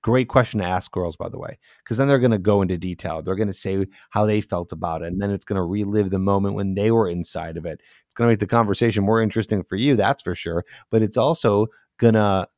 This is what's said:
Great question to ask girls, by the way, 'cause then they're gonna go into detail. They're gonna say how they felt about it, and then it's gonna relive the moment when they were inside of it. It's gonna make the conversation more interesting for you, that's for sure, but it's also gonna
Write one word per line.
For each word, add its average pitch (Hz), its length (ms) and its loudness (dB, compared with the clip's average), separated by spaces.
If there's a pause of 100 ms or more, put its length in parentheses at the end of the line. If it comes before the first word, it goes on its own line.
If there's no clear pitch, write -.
Great 123 260 2
question 117 320 2
to 90 40 -2
ask 92 260 -4
girls, 85 240 -4
by - 140 -10
the 90 80 -12
way, - 220 -14 (260)
'cause 110 120 -4
then 139 100 2
they're 139 120 4
gonna 117 200 4
go 101 240 4
into 92 120 0
detail. 85 460 -6
They're 90 140 -2
gonna 101 180 -2
say 98 320 -2 (240)
how 107 160 0
they 107 160 2
felt 87 300 -6
about 82 320 -6
it, 85 60 -8
and 92 120 -6
then 101 80 -4
it's 98 160 -6
gonna 95 180 -2
relive 101 460 0
the 95 80 -2
moment 98 380 0
when 98 180 -2
they 104 160 0
were 113 180 4
inside 82 480 -6
of 82 120 -8
it. 76 140 -10 (260)
It's - 80 -20
gonna 117 160 2
make 104 80 2
the 104 80 -2
conversation 107 580 2
more 110 160 2
interesting 107 420 -2
for - 120 -8
you, 131 200 2
that's 110 280 0
for 90 100 -4
sure, 85 320 -6 (240)
but 110 140 2
it's 107 140 -2
also 113 500 2 (320)
gonna 104 480 4 (100)